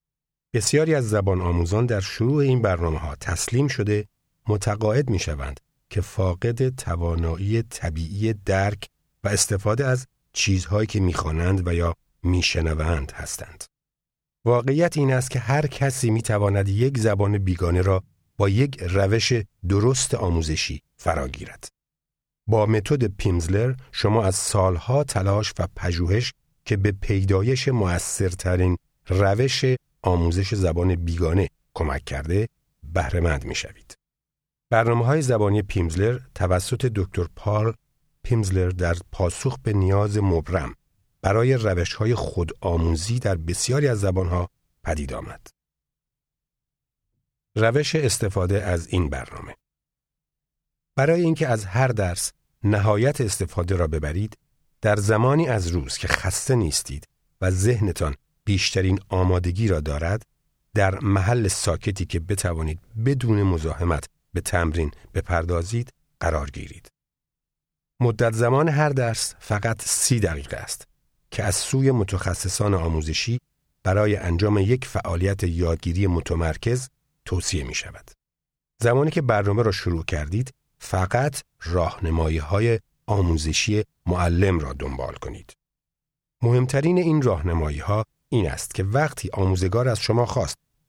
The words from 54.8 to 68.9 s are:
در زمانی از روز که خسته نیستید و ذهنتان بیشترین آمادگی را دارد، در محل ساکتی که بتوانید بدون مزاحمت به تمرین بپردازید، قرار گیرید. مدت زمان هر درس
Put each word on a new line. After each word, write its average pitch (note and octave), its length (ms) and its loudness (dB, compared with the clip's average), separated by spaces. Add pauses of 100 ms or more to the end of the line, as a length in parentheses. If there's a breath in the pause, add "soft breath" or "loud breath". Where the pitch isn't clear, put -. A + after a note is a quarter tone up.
در G#2 140 4
زمانی A#2 520 2
از G#2 200 0
روز E2 300 -2
که F2 100 -8
خسته - 480 0
نیستید D2+ 520 -2 (340)
و F#2 100 2
ذهنتان F#2+ 640 0 (300)
بیشترین F#2+ 540 2 (100)
آمادگی F#2 580 2
را F2 120 2
دارد، D#2 440 -4 (500)
در F#2+ 260 2
محل G2+ 480 2
ساکتی F#2+ 580 -2
که F2+ 140 -4
بتوانید E2 600 -4 (260)
بدون A#2+ 380 2
مزاحمت E2 640 0 (280)
به F2 80 -2
تمرین E2 500 0 (220 soft breath)
بپردازید، F2 760 -2 (300)
قرار D2+ 300 -2
گیرید. - 380 -14 (1120)
مدت A#2 340 2
زمان B2+ 360 2
هر D3+ 200 2
درس B2 500 -2